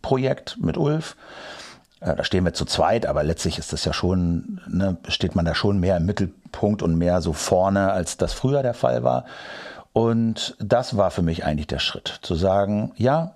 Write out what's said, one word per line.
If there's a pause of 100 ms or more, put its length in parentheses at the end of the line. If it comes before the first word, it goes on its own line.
Projekt
mit
Ulf. (840)
Äh,
da
stehen
wir
zu
zweit,
aber
letztlich
ist
das
ja
schon,
ne, (120)
steht
man
da
schon
mehr
im
Mittelpunkt
und
mehr
so
vorne,
als
das
früher
der
Fall
war. (680)
Und
das
war
für
mich
eigentlich
der
Schritt,
zu
sagen,
„Ja,